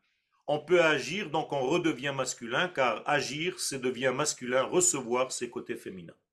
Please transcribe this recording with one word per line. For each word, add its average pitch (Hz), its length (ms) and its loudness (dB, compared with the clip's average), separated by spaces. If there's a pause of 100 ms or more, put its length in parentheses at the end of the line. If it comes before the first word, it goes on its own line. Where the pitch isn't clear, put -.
(460)
on 147 140 2
peut 175 220 6
agir, 156 480 2
donc 151 220 -2
on 143 80 0
redevient 143 560 0
masculin, 131 520 -2
car 123 380 0
agir, 147 540 -2
c'est - 180 -6
devient 127 360 0
masculin, 131 480 0
recevoir, 127 720 0
c'est 120 180 -6
côté 120 260 -8
féminin. 90 380 -14 (180)